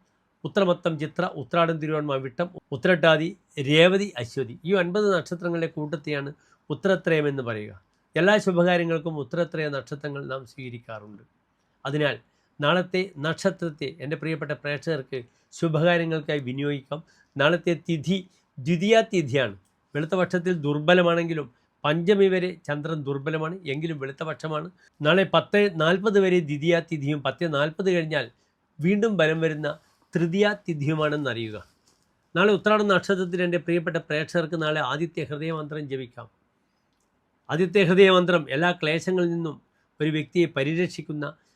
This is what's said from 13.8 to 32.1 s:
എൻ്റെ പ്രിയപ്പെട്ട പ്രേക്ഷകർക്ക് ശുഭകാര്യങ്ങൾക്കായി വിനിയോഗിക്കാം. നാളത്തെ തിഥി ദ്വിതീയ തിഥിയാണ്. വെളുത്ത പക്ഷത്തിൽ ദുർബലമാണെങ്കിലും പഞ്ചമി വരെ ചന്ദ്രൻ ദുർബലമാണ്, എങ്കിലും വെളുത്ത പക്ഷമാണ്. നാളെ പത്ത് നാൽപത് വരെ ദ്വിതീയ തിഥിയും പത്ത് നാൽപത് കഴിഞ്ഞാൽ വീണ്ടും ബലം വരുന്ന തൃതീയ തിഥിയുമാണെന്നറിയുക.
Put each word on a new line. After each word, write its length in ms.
എൻ്റെ 160
പ്രിയപ്പെട്ട 360
പ്രേക്ഷകർക്ക് 720
ശുഭകാര്യങ്ങൾക്കായി 880
വിനിയോഗിക്കാം. 640
നാളത്തെ 360
തിഥി 280
ദ്വിതീയ 440
തിഥിയാണ്. 540
വെളുത്ത 200
പക്ഷത്തിൽ 460
ദുർബലമാണെങ്കിലും 840
പഞ്ചമി 440
വരെ 380
ചന്ദ്രൻ 380
ദുർബലമാണ്, 520
എങ്കിലും 340
വെളുത്ത 240
പക്ഷമാണ്. 440
നാളെ 220
പത്ത് 520
നാൽപത് 440
വരെ 200
ദ്വിതീയ 400
തിഥിയും 440
പത്ത് 300
നാൽപത് 380
കഴിഞ്ഞാൽ 340
വീണ്ടും 380
ബലം 240
വരുന്ന 260
തൃതീയ 420
തിഥിയുമാണെന്നറിയുക. 880